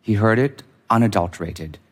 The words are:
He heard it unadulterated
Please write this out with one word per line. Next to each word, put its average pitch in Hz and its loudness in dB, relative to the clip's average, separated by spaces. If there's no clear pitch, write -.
He 107 -2
heard 110 2
it 139 -2
unadulterated 85 -2